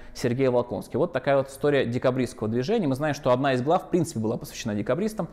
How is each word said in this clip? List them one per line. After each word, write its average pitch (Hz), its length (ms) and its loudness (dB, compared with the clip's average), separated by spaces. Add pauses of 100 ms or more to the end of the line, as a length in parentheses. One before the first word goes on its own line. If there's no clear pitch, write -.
(140)
Сергей 127 360 2
Волконский. 120 480 0
Вот 170 160 0
такая 139 240 2
вот 135 120 0
история 143 360 2
декабристского 123 640 0
движения. 143 400 0
Мы 131 60 0
знаем, 143 200 -2
что - 160 0
одна 131 220 2
из 127 80 2
глав, 165 240 2
в - 40 -18
принципе, 165 300 0
была 110 160 0
посвящена - 400 -6
декабристам, 147 580 -2